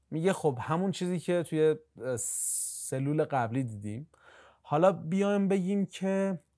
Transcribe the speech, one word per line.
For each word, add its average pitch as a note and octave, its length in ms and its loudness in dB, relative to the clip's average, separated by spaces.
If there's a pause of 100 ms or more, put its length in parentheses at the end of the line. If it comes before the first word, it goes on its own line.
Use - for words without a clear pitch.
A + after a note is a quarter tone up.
(120)
میگه E3 220 2
خب C#3+ 280 0
همون E3 300 0
چیزی F3+ 280 -2
که F3 240 0
توی، D#3 320 4 (300)
اه، B2+ 120 -2
سلول - 1080 -2
قبلی C3 400 0
دیدیم. G#2+ 460 -8 (520)
حالا E3+ 300 4
بیایم G3 560 0
بگیم F#3+ 380 2
که F#3+ 540 -2 (180)